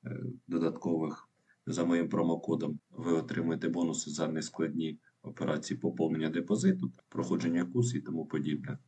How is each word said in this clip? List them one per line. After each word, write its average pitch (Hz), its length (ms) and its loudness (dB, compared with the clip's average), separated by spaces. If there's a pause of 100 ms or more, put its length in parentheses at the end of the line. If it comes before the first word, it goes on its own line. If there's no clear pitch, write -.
е, - 180 -6 (260)
додаткових 80 800 -2 (380)
за 85 180 0
моїм 85 240 4
промокодом, 80 720 2 (120)
ви 85 220 -2
отримаєте 82 560 0
бонуси 82 420 0
за 78 180 0
нескладні 80 720 -2 (240)
операції 80 580 -4
поповнення 80 500 2
депозиту, 107 640 2 (160)
проходження 85 560 0
курсу - 320 2
і 71 40 -2
тому 80 260 -6
подібне. 73 600 -2